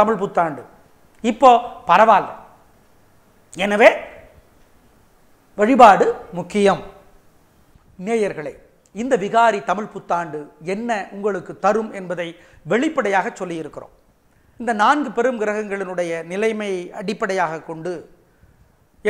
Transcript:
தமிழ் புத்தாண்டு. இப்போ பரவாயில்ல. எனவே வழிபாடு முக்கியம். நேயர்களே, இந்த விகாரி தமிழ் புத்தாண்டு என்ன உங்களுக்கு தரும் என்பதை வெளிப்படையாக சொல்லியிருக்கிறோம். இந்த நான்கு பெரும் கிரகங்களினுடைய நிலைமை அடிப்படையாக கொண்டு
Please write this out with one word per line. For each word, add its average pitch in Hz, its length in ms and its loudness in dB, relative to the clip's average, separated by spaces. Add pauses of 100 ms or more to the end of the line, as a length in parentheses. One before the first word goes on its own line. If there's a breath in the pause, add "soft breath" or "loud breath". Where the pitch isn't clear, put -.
தமிழ் 202 220 2
புத்தாண்டு. 160 400 -4 (680)
இப்போ 254 200 6 (400)
பரவாயில்ல. 196 420 4 (1300)
எனவே 208 240 6 (1700)
வழிபாடு 220 480 8 (320)
முக்கியம். 185 440 0 (1200)
நேயர்களே, 170 460 -4 (500)
இந்த 262 200 0
விகாரி 214 460 2
தமிழ் 208 240 -4
புத்தாண்டு 170 480 -6 (320)
என்ன 233 180 -6 (260)
உங்களுக்கு 196 360 -6 (120)
தரும் 214 340 0
என்பதை 175 280 -8 (460 soft breath)
வெளிப்படையாக 220 540 0 (140)
சொல்லியிருக்கிறோம். 165 540 -12 (640)
இந்த 226 120 -4 (100)
நான்கு 285 340 2
பெரும் 233 260 -2
கிரகங்களினுடைய 196 680 -6 (220)
நிலைமை 214 380 -4 (300)
அடிப்படையாக 185 680 -4
கொண்டு 165 240 -10 (1160)